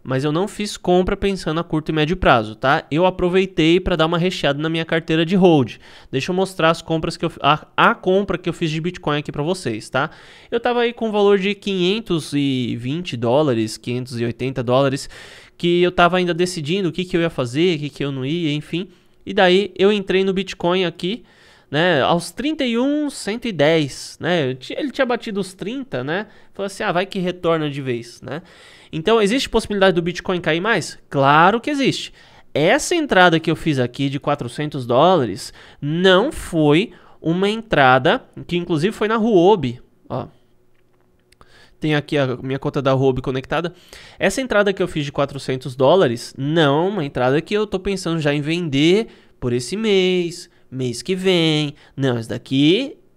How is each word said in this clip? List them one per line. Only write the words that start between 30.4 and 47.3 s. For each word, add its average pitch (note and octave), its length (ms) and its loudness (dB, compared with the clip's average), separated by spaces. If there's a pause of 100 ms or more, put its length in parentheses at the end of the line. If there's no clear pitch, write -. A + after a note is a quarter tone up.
cair E3 220 -2
mais? G#3 360 -2 (120)
Claro D#3 500 4
que - 80 -8
existe. C#4 420 -2 (440)
Essa G#3 400 2
entrada F3+ 440 4
que D#3+ 120 -4
eu - 60 0
fiz D3 220 -2
aqui C3 300 -2
de C#3 100 -6
quatrocentos C#3+ 680 -4
dólares B2+ 640 2 (260)
não F#3 540 2
foi D#3 600 2 (280)
uma F#3 300 0
entrada, D#3 760 4 (220)
que F3 100 -4
inclusive F3 400 -2
foi A3 100 -2
na A3 120 0
Huobi, F3+ 600 4 (300)
ó. - 180 -8 (1500)
Tem D3+ 160 0
aqui D3 220 -2
a B2+ 220 0
minha C3+ 200 -6
conta D3 240 -4
da C3+ 100 2
Huobi C3 280 2
conectada. D3 540 -4 (440)
Essa G3 220 0
entrada G#3 320 2
que F#3+ 100 -2
eu F3+ 60 -2
fiz D#3 160 -4
de C#3+ 80 -8
quatrocentos C#3 640 -4
dólares C#3 600 4
não D3+ 500 2
é - 20 0
uma G3 160 -4
entrada C#3+ 360 0